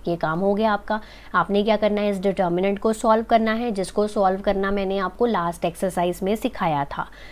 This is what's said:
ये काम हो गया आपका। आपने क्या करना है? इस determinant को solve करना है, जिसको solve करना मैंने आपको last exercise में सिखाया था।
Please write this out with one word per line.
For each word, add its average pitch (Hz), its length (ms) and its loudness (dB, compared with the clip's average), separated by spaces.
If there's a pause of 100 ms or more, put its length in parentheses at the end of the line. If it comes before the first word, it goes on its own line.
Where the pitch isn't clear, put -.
ये 170 80 0
काम 165 240 -2
हो 196 140 2
गया 214 180 2
आपका। 208 260 -2 (360)
आपने 196 280 2
क्या 214 140 4
करना 208 240 0
है? 208 100 2
इस 196 100 -2
determinant 190 580 0
को 220 140 0
solve 220 320 2
करना 220 280 2
है, 240 180 -2
जिसको 196 360 0
solve 190 340 2
करना 196 300 0
मैंने 196 280 -2
आपको 190 280 0
last 175 380 0
exercise 175 580 -2
में 196 140 2
सिखाया 156 500 0
था। - 200 -8 (260)